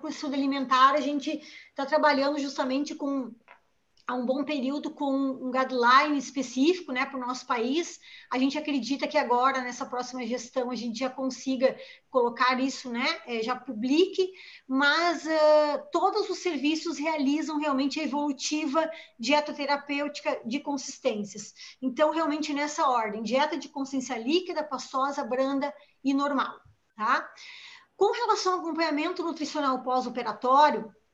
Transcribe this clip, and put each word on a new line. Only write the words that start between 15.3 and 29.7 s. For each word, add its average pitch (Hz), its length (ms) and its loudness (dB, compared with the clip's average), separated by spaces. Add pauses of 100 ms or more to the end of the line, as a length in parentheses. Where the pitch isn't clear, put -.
todos 403 360 2
os 359 120 -4
serviços 311 580 -2
realizam 294 640 0
realmente 285 400 0
a 311 40 -2
evolutiva 294 840 0 (300)
dieta 294 340 2
terapêutica 285 920 -2
de 240 160 -4
consistências. 247 920 -6 (260)
Então, 302 300 2
realmente 302 420 0
nessa 294 380 0
ordem, 220 320 0
dieta 262 380 2
de - 100 -12
consistência 269 480 -4
líquida, 311 460 -2
pastosa, 277 600 -4
branda 269 480 0 (320)
e 269 120 2
normal, 277 440 0 (360)
tá? 247 340 0 (640)
Com 415 160 4
relação 415 420 2
ao 349 80 0
acompanhamento 320 600 -2
nutricional 302 600 -2